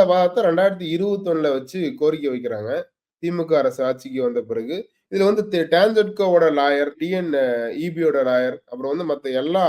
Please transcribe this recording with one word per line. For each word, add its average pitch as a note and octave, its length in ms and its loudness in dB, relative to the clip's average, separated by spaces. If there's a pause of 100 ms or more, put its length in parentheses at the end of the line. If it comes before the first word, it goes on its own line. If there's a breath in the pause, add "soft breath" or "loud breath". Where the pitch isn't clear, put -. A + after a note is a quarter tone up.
வாதத்தை F3+ 380 4
ரெண்டாயிரத்தி F3+ 460 2
இருபத்தொன்னுல E3+ 600 -2
வச்சு C3+ 280 -4 (160)
கோரிக்கை D3+ 360 -2
வைக்கிறாங்க A#2 400 -6 (520)
திமுக E3+ 320 -4
அரசு C3+ 280 2
ஆட்சிக்கு C3 400 -4
வந்த A#2+ 200 0
பிறகு. A2+ 340 -6 (300)
இதுல G3 200 0
வந்து G#3+ 180 2
தே-, E3+ 240 -2
டான்ஜெட்கோவோட F#3+ 840 4
லாயர், C#3+ 440 2
டி E3+ 160 -6
என், F#3 240 -2
அ, C3+ 140 2 (280)
இ D#3 120 -4
பியோட D#3 340 0
லாயர், B2+ 400 0
அப்புறம் C3 300 -8
வந்து E3+ 140 -4
மத்த C#3 280 -4
எல்லா E3 340 0